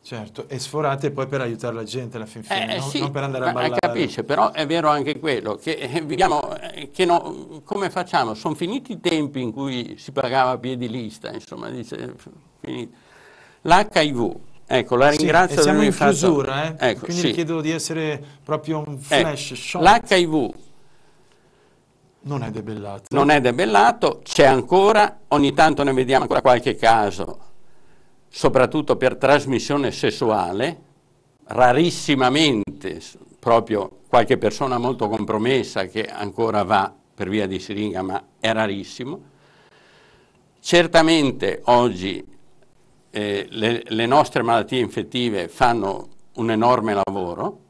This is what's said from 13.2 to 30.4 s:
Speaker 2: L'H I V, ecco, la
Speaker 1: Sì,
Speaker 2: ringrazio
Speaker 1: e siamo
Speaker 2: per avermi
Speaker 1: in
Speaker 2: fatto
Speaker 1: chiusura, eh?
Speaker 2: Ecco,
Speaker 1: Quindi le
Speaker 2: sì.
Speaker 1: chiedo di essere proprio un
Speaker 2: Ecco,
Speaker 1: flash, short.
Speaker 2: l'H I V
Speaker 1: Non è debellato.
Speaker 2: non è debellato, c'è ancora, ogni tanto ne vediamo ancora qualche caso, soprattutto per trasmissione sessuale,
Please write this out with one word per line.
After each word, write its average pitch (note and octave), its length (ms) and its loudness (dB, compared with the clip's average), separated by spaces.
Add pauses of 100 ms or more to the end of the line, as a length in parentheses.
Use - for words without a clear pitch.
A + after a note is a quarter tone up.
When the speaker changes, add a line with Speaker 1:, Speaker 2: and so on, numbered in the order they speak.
Speaker 2:
L'H F#3+ 260 4 (140)
I D3+ 100 0
V, A#2 240 -4 (300)
ecco, B2 300 0
la C#3 160 6
Speaker 1:
Sì, D3+ 60 2
Speaker 2:
ringrazio D#3+ 420 2
Speaker 1:
e - 20 6
siamo D3+ 180 4
Speaker 2:
per G#3+ 60 4
avermi - 0 -
Speaker 1:
in G3+ 60 4
Speaker 2:
fatto - 180 2
Speaker 1:
chiusura, D3 540 2
eh? D#3 260 -2
Speaker 2:
Ecco, - 160 -4
Speaker 1:
Quindi F3 160 -4
le E3 60 2
Speaker 2:
sì. A2+ 80 0
Speaker 1:
chiedo E3 260 -4
di D#3 80 -2
essere D#3 540 -4 (200)
proprio D3+ 360 -4
un D3+ 140 -10
Speaker 2:
Ecco, C3+ 80 -12
Speaker 1:
flash, C#3 520 0
short. E3 320 -2
Speaker 2:
l'H G#3 320 6
I F3+ 80 4
V D#3 280 -2 (1700)
Speaker 1:
Non C#3 200 -6
è A2+ 80 -6
debellato. G#2 600 -10
Speaker 2:
non C#3+ 200 2
è D3 120 6
debellato, G3+ 800 2
c'è - 220 0
ancora, G3 840 4
ogni C#3+ 260 2
tanto D#3 300 4
ne C#3 100 2
vediamo C3 300 2
ancora C3 180 0
qualche B2 340 4
caso, G#2 680 2 (880)
soprattutto B2+ 640 2
per B2 200 2
trasmissione C#3 760 2
sessuale, G#2+ 880 -2 (640)